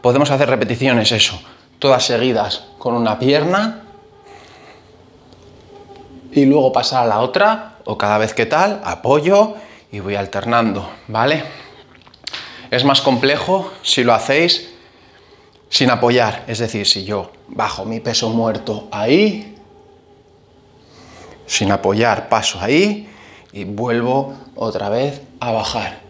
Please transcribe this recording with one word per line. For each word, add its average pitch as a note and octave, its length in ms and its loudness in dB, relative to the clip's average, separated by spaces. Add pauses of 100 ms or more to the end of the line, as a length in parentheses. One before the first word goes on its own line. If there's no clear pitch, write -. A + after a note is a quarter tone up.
podemos C3+ 280 4
hacer C#3 200 2
repeticiones, B2 600 2
eso, G#2 280 -2 (380)
todas C3 260 2
seguidas A2+ 600 -2 (140)
con A#2+ 160 -2
una A2+ 240 0
pierna E3 680 0 (2500)
y C#3+ 120 6
luego C3+ 280 6
pasar B2 320 0
a - 20 2
la G#2+ 140 2
otra, G#3 640 0
o G#2 120 -6
cada G#2 220 2
vez A2 160 -2
que A#2 100 0
tal, F3 400 0
apoyo F#3+ 680 2 (380)
y G#2 80 -10
voy G2+ 160 -4
alternando, G2+ 760 -2 (160)
¿vale? A#2+ 380 0 (1300)
Es B2 140 0
más C#3 160 4
complejo C#3+ 720 0 (100)
si - 200 0
lo A#2+ 100 4
hacéis C#3+ 600 0 (960)
sin B2+ 200 2
apoyar, A#2+ 580 2
es A2+ 100 -6
decir, A2 280 -4
si G2 180 -2
yo G2 280 -6 (160)
bajo G#2+ 360 -6
mi A2+ 160 -8
peso A#2 280 -4
muerto A2 640 -4
ahí, D#3+ 680 0 (1900)
sin G2+ 240 -2
apoyar, G2+ 580 2
paso G#2+ 320 0
ahí F#3 480 2 (440)
y G2+ 120 -12
vuelvo A#2+ 680 -4 (220)
otra G2+ 320 -6
vez C3 340 -4 (160)
a B2 140 -4
bajar. A2 580 -6